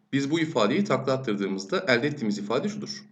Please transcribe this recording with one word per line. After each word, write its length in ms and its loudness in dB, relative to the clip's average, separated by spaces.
biz 180 0
bu 80 2
ifadeyi 440 2
takla 300 0
attırdığımızda 720 -2
elde 200 4
ettiğimiz 300 -2
ifade 320 -2
şudur. 420 -10